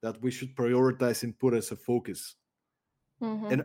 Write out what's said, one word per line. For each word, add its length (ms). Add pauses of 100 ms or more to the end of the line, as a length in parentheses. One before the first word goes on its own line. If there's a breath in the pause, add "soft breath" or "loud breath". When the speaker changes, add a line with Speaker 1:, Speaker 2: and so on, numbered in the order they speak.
Speaker 1:
that 200
we 80
should 240
prioritize 680
and 160
put 160
as 160
a 60
focus? 600 (840)
Speaker 2:
Mm-hmm. 240
Speaker 1:
And 180